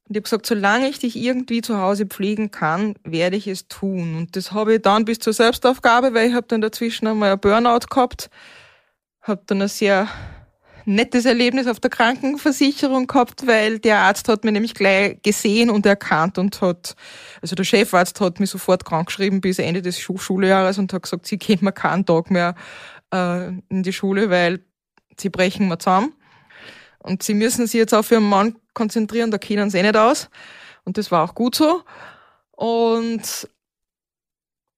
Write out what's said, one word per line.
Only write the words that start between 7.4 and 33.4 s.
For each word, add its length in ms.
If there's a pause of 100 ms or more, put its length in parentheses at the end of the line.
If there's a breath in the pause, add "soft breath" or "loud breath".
gehabt, 400 (920 loud breath)
hab 260
dann 120
eine 80
sehr 400 (840 loud breath)
nettes 360
Erlebnis 420
auf 120
der 120
Krankenversicherung 1120
gehabt, 400
weil 320
der 220
Arzt 280
hat 160
mich 100
nämlich 200
gleich 480
gesehen 480
und 160
erkannt 540
und 220
hat, 340 (480 loud breath)
also 120
der 80
Chefarzt 580
hat 180
mich 100
sofort 360
krankgeschrieben 540
bis 200
Ende 240
des 160
Schu-, 180
Schuljahres 600
und 120
hat 120
gesagt, 240
sie 100
gehen 240
mir 120
keinen 340
Tag 240
mehr, 240 (580 loud breath)
äh, 360 (200)
in 140
die 100
Schule, 380
weil 340 (500)
sie 140
brechen 380
mir 100
zusammen. 360 (840 loud breath)
Und 240
sie 140
müssen 320
sich 120
jetzt 140
auf 180
ihren 160
Mann 280 (180)
konzentrieren, 560
da 80
kennen 320
sie 80
eh 60
nicht 120
aus. 340 (560 loud breath)
Und 120
das 140
war 120
auch 120
gut 180
so. 300 (680 loud breath)
Und 960 (1300)